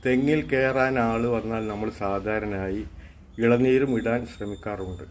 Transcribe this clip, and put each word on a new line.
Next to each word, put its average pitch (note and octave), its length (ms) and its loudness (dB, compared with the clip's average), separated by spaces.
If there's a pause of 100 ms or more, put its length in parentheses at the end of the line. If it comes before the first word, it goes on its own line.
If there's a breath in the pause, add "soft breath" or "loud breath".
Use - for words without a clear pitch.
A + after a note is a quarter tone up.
തെങ്ങിൽ C#3 360 2 (120)
കയറാൻ C3 500 2
ആൾ A2+ 200 2 (120)
വന്നാൽ A2+ 280 -2 (100)
നമ്മൾ G#2+ 160 -4 (120)
സാധാരണയായി G2+ 840 -2 (600 loud breath)
ഇളനീരും C3 560 4
ഇടാൻ A#2 220 0 (120)
ശ്രമിക്കാറുണ്ട്. F#2+ 800 -8